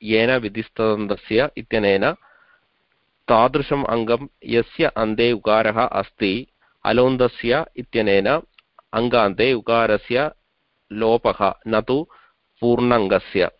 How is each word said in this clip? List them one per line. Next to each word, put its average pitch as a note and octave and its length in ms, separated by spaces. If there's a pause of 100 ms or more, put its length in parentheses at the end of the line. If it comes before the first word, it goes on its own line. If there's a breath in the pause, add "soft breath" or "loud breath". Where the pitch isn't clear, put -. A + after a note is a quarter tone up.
येन A2 280
विधिस्तदन्तस्य A2 1300
इत्यनेन G#2+ 560 (1160 soft breath)
तादृशम् C3 580
अङ्गं A#2 400 (180)
यस्य A#2 400
अन्ते A2+ 480
उकारः A2 520
अस्ति G2 640 (380)
अलोन्तस्य B2 800 (120)
इत्यनेन G#2 500 (680)
अङ्गान्ते A2+ 600
उकारस्य A#2 800 (640)
लोपः, G#2+ 600 (140)
न A2 120
तु C3 260 (540 soft breath)
पूर्णाङ्गस्य। A#2 1000